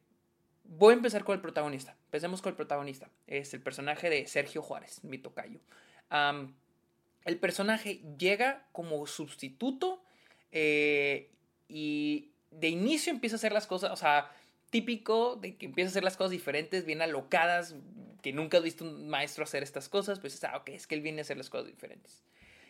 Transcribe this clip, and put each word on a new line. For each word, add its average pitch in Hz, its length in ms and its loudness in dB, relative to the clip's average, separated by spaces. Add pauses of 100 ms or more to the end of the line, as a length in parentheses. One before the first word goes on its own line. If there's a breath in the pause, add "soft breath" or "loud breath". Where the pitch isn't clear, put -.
(640)
voy 196 300 12
a - 20 4
empezar 214 280 0
con 196 100 2
el 190 80 -4
protagonista. 151 520 -4 (120)
Empecemos 180 340 -4
con - 120 -2
el - 40 -8
protagonista. 143 540 -6 (160)
Es 139 260 -6
el 135 80 -10
personaje 143 480 -4
de 151 180 2
Sergio 143 360 -2
Juárez, - 420 -12
mi 127 140 -10
tocayo. - 420 -14 (480 loud breath)
Am, 143 460 0 (720)
el 170 140 -2
personaje 202 640 -2 (160)
llega 208 560 2
como 151 340 -4
sustituto, 247 960 -6 (480 soft breath)
eh, 147 800 2 (380)
y 147 600 -2 (200)
de 160 180 -2
inicio 247 440 0
empieza 233 240 -4
a - 20 -2
hacer 220 140 0
las 208 140 0
cosas, 185 240 -2
o - 60 -8
sea, 147 360 4 (380 loud breath)
típico 233 640 0
de 190 200 -12
que 202 100 -12
empieza 180 220 0
a - 20 -6
hacer 185 140 0
las 185 120 2
cosas 190 140 0
diferentes, 165 560 -2
bien 156 160 -2
alocadas, 165 720 2 (480)
que 135 100 -4
nunca 156 240 4
has 165 80 6
visto 165 180 -4
un 151 280 -10
maestro 147 340 -2
hacer 143 180 -4
estas 139 280 -10
cosas, 196 300 0
pues, - 240 -12
ah, 127 120 -4
ok, - 140 -12
es - 160 -14
que - 80 -4
él 151 80 -2
viene 156 180 -6
a - 20 -4
hacer - 140 -6
las 127 140 -12
cosas 127 160 -4
diferentes. - 560 -20 (460 loud breath)